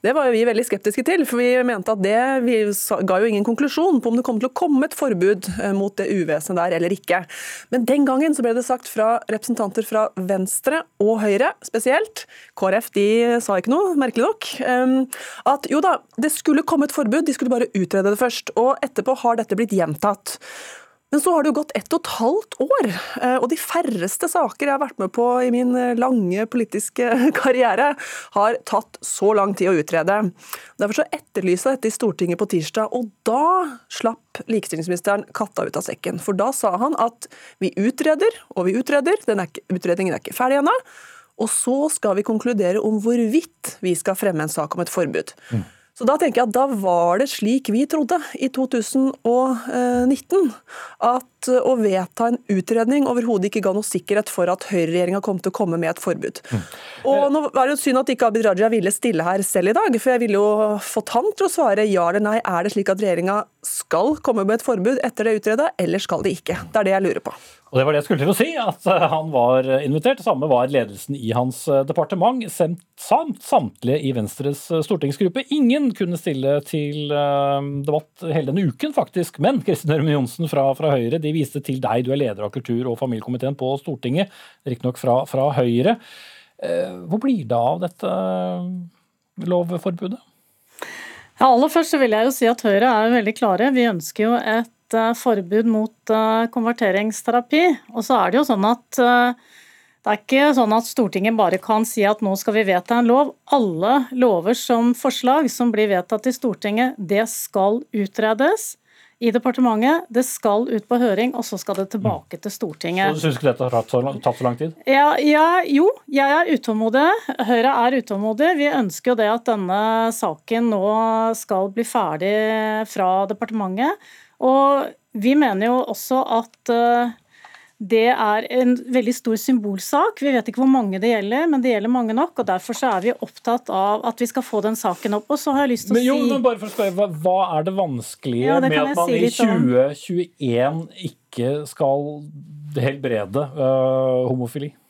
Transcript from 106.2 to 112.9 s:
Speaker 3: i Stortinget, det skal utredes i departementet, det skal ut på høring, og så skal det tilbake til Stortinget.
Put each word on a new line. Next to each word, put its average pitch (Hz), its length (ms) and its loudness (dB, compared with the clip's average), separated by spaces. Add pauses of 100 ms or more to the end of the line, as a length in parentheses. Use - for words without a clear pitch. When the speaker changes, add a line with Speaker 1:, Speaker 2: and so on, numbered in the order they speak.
Speaker 3:
i 254 80 0
Stortinget, 233 640 -2
det 202 320 0
skal 208 540 -2 (100)
utredes 220 840 0 (420)
i 233 120 2
departementet, 247 800 2
det 240 120 2
skal - 460 0
ut 214 180 -4
på 247 120 2
høring, 233 340 2
og 240 80 -6
så 214 160 -8
skal 202 160 -6
det 196 160 -4
tilbake 190 500 -4
til 208 120 -10
Stortinget. 185 580 -2